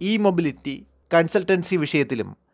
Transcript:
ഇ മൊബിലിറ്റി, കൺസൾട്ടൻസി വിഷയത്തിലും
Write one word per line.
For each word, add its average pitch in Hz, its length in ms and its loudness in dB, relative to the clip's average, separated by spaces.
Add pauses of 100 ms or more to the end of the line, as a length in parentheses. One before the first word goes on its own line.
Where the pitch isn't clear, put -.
ഇ 190 160 -2
മൊബിലിറ്റി, 170 560 0 (380)
കൺസൾട്ടൻസി 175 640 2
വിഷയത്തിലും 139 540 -2 (240)